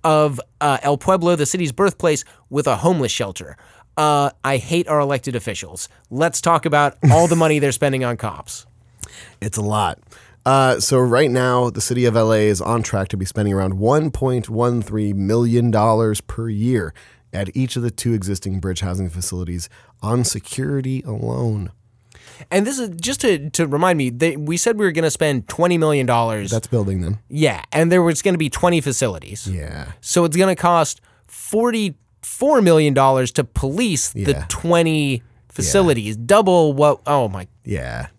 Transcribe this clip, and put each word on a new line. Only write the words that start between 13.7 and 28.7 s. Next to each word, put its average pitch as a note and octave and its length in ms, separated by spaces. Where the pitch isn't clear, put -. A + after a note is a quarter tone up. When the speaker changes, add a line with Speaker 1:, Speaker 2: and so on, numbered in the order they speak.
Speaker 2:
one C#3 340
point B2+ 400
one A#2+ 320
three G#2 320
million A#2 560
dollars A2 500
per A2+ 300
year G#2+ 460
at G2+ 240
each C3 200
of B2 80
the A#2 80
two A#2+ 220
existing G2 460
bridge F#2 200
housing F#2 280
facilities F2 600
on A#2+ 220
security C3 800
alone. A2+ 640
Speaker 1:
And G3 160
this C4+ 140
is, A3+ 100
just A#3 220
to, D#3 300
to E3 160
remind D#3+ 320
me, B2+ 100
they, C#3 260
we D3+ 220
said A3 220
we G#3 60
were F3+ 60
gonna D#3 200
spend C#3+ 360
twenty F3 300
million D3 300
dollars. A2+ 420
Speaker 2:
That's A2 160
building G2 360
them. F#2+ 180
Speaker 1:
Yeah, D3 320
and E3 200
there F3+ 100
was E3 220
gonna F3+ 160
be D3+ 100
twenty F3 320